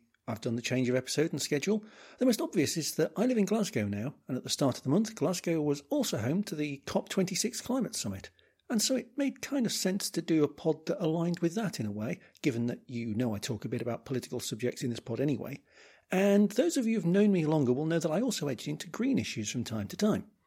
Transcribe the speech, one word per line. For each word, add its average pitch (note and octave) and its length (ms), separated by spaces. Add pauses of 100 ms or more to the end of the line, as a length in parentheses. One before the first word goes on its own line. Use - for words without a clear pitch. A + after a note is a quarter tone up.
(300)
I've - 120
done A#2 140
the A#2+ 60
change B2+ 280
of B2 40
episode D3 380
and D3 80
schedule. F#3+ 420 (360)
The B3+ 80
most B3+ 160
obvious F#3 340
is D#3 200
that - 200
I G3 80
live B3+ 140
in G3 80
Glasgow F#3 420
now, G2+ 240 (160)
and B2+ 80
at - 80
the - 60
start C3 260
of - 60
the C3 80
month, G#3+ 240
Glasgow E3 480
was D3 260
also C4+ 300
home C#3 240
to - 120
the D3 300
cop - 240
twenty-six F#3+ 540
Climate B3 340
Summit. F#2+ 320 (400)
And A3 140
so - 120
it - 220
made C#4 240
kind C#4 240
of F#3+ 80
sense - 380
to E3+ 100
do D#3+ 240
a C#3 40
pod D#3 360
that - 180
aligned E3+ 360
with E3+ 160
that G#3+ 260
in A2 60
a G#2 40
way, G#2+ 300 (220)
given A#2+ 240
that A#2+ 200
you A#2 280
know A2+ 200
I G2+ 40
talk - 260
a A#2 60
bit A#2+ 100
about A#2 240
political B2 340
subjects A#2 440
in B2+ 80
this A2+ 100
pod A2+ 180
anyway. C#3 440 (480)
And G3+ 400
those D4 260
of B3 100
you A3+ 100
who've E3+ 100
known G3+ 260
me E3+ 140
longer D3+ 260
will D3 140
know E3 120
that D#3+ 140
I F3 80
also G#3 280
edge C3 200
into D#3 220
green B3 280
issues G#2+ 320
from A#2+ 140
time G#2 240
to - 80
time. - 280 (220)